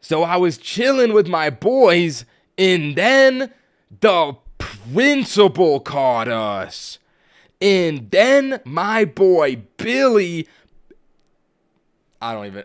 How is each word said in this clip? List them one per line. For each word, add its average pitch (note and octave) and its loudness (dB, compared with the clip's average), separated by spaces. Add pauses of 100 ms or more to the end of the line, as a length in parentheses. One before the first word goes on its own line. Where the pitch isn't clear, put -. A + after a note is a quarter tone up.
So D#3+ -2
I E3+ -2
was F3+ -2
chilling B3 0
with G#3 2
my D#3+ -2
boys, F3 2 (340)
and F3 0
then C4 2 (480)
the E3 2 (220)
principal F#3 0
caught B2+ -2
us. G#2 -6 (640)
And E3+ -2
then C4+ 2
my G3 -2
boy D#3 2 (140)
Billy, G#3 0 (1700)
I A#2 -10
don't G#2+ -12
even G2+ -16